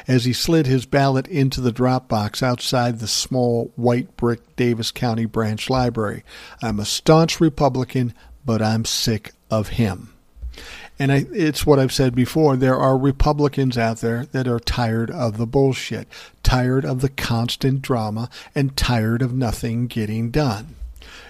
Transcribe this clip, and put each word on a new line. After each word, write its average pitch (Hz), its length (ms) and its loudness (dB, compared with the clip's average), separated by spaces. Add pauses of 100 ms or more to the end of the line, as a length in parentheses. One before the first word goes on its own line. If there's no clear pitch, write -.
as 127 160 2
he 123 80 2
slid 160 340 2
his 131 200 2
ballot 139 420 0
into 135 320 0
the 123 100 0
drop 127 380 0
box 104 340 -2
outside 123 560 0
the 113 80 -6
small 120 720 -2
white 120 400 0
brick - 400 -4
Davis 117 340 0
County 117 340 -2
Branch 107 460 -2
Library. 117 540 -2 (360)
"I'm 107 200 -2
a 104 40 -4
staunch - 560 2
Republican, 131 720 0 (320)
but 113 160 0
I'm 110 240 0
sick - 460 -2 (180)
of 110 200 -2
him." 104 440 -2 (840)
And 139 140 0
I, 143 180 2
it's 156 340 -2
what 143 140 6
I've 131 140 2
said 127 240 2
before. 135 400 4
There 131 200 4
are 131 220 4
Republicans 139 800 2
out 113 200 0
there 117 340 -2
that 127 160 -2
are 120 100 0
tired 113 540 -2
of 117 240 -4
the 117 100 -2
bullshit, 127 640 0 (340)
tired 127 420 2
of 131 180 -4
the 135 80 0
constant 127 720 -2
drama, 110 480 -4 (220)
and 139 240 -2
tired 117 460 0
of 123 100 -2
nothing 120 540 -2
getting 113 460 -4
done. 135 420 -2 (560)